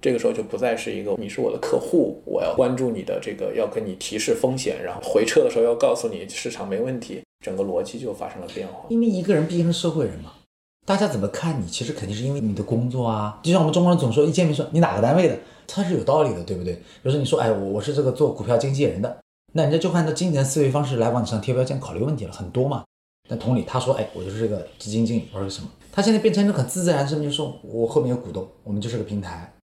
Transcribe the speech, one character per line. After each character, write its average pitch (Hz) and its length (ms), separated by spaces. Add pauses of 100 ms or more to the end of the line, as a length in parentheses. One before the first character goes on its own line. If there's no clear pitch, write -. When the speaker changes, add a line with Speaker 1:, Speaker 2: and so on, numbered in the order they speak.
Speaker 1:
这 135 120
个 120 60
时 110 80
候 113 60
就 110 100
不 - 140
再 117 200
是 - 180
一 98 80
个 101 160
你 104 100
是 - 120
我 117 100
的 - 80
客 - 200
户， - 460
我 - 160
要 85 140
关 127 220
注 127 140
你 110 120
的 - 180
这 107 140
个， 101 200
要 110 120
跟 107 180
你 95 120
提 - 220
示 113 160
风 127 220
险， 95 280
然 - 100
后 101 80
回 104 220
撤 117 180
的 123 80
时 - 80
候 113 60
要 120 100
告 123 200
诉 - 140
你 92 200
市 - 220
场 98 180
没 98 100
问 123 220
题， 95 220 (180)
整 95 160
个 98 80
逻 92 180
辑 113 160
就 117 160
发 - 160
生 95 100
了 87 140
变 95 140
化。 - 220
Speaker 2:
因 233 100
为 233 60
一 185 160
个 185 120
人 160 140
毕 170 80
竟 170 100
是 170 60
社 170 180
会 156 140
人 87 160
嘛， - 140 (520)
大 196 80
家 196 140
怎 135 100
么 98 100
看 156 320
你， 90 60
其 85 180
实 117 80
肯 - 140
定 101 80
是 107 80
因 135 120
为 143 60
你 107 140
的 107 80
工 117 260
作 123 160
啊。 107 380
就 165 80
像 175 100
我 160 40
们 156 80
中 175 100
国 180 80
人 170 80
总 120 140
说， 147 120
一 160 60
见 170 160
面 151 80
说 139 180
“你 151 60
哪 165 160
个 196 60
单 131 160
位 185 100
的”， 165 120 (280)
他 - 160
是 180 120
有 110 100
道 151 180
理 127 120
的， 87 100
对 98 100
不 87 80
对？ 87 120
比 - 80 (220)
如 131 60
说 147 80
你 135 60
说 - 160
“哎， 117 100
我， 98 200
我 101 100
是 147 140
这 143 80
个 127 100
做 139 180
股 - 140
票 120 140
经 135 160
纪 139 80
人 98 180
的”， 113 160 (380)
那 160 80
人 139 100
家 165 60
就 170 140
按 170 120
照 156 80
经 175 160
纪 156 80
人 135 80
思 139 160
维 139 80
方 143 160
式 131 120
来 113 120
往 117 140
你 101 40
身 - 60
上 110 80
贴 123 140
标 127 100
签， 135 160
考 - 140
虑 87 60
问 147 140
题 107 120
了 85 60
很 90 180
多 127 180
嘛。 127 160 (420)
但 113 120
同 123 180
理， 101 60
他 127 180
说 131 160
“哎， 113 160
我 90 100
就 92 60
是 101 100
这 113 80
个 101 220 (100)
基 110 120
金 113 160
经 113 100
理” - 160
或 101 80
者 98 80
什 - 140
么， - 60 (220)
他 202 120
现 226 100
在 220 60
变 214 160
成 202 100
一 - 20
个 202 60
很 135 140
自 180 180
自 175 60
然 147 100
的 139 80
身 151 80
份， 151 100
就 147 80
说 - 300
“我 117 220
后 139 160
面 127 80
有 123 80
股 98 120
东， 92 160 (160)
我 110 80
们 101 80
就 104 80
是 113 120
个 104 60
平 101 140
台 87 320 (180)